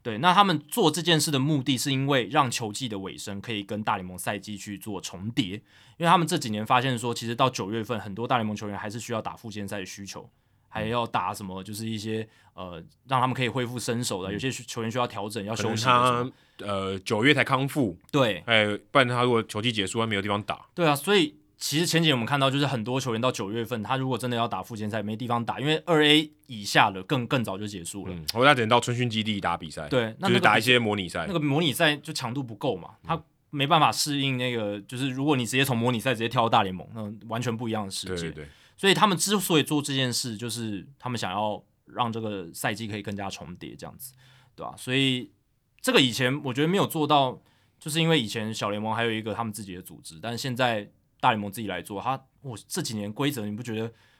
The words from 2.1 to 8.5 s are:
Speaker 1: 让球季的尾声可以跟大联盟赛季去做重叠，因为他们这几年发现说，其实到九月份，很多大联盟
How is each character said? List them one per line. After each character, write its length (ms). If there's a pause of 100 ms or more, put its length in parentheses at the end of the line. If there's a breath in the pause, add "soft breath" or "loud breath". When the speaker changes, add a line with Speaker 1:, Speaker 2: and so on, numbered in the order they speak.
Speaker 1:
让 220
球 220
季 160
的 120
尾 180
声 240
可 100
以 100
跟 220
大 120
联 100
盟 100
赛 220
季 180
去 220
做 200
重 340
叠， 240
因 40 (380 soft breath)
为 80
他 100
们 100
这 120
几 100
年 160
发 160
现 180
说， 140
其 140
实 80
到 160
九 200
月 140
份， 160
很 140
多 120
大 120
联 80
盟 100